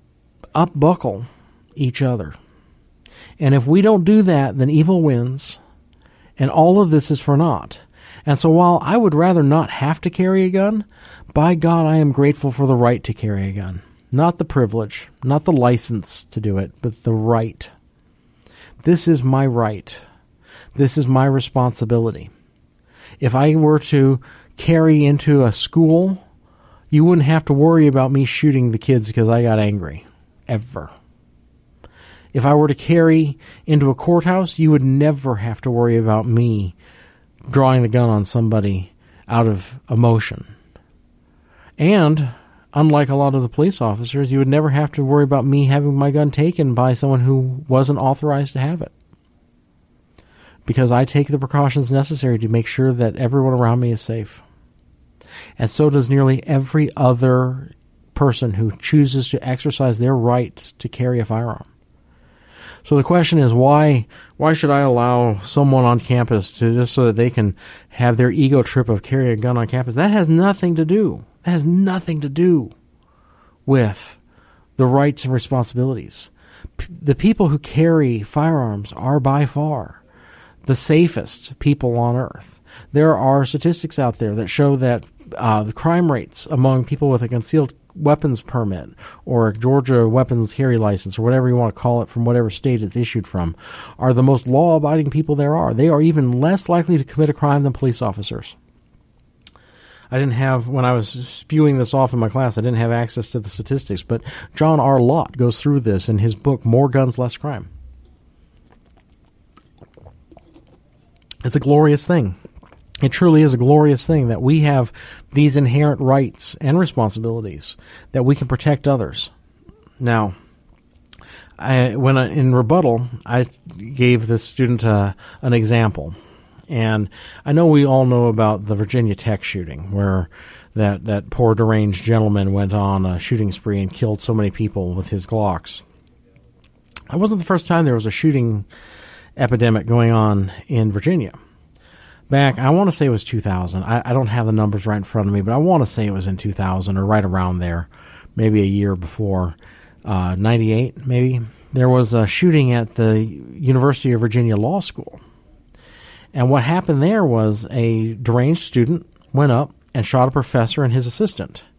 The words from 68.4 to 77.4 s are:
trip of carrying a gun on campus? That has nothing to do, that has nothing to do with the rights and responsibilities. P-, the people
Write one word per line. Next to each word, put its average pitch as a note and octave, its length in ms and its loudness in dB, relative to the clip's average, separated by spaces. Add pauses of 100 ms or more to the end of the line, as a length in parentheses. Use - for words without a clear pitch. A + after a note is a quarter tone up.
trip B2 260 -2
of G#2 140 -2
carrying C3 280 -2
a G#2+ 100 -4
gun B2 160 -2
on A#2 100 -2
campus? B2+ 280 -6
That F3+ 160 2
has F#3+ 180 2
nothing F3 460 2
to D#3+ 100 0
do, F3+ 400 -2 (180)
that F3 80 -4
has D#3+ 140 -2
nothing F3 560 -2
to C#3+ 80 -6
do D#3 420 0 (920)
with A#2+ 560 -2 (560)
the C3+ 80 2
rights C#3 400 0
and C3 80 -4
responsibilities. B2 960 -6 (480)
P-, - 100 -10 (140)
the C#3+ 140 0
people G#3 340 2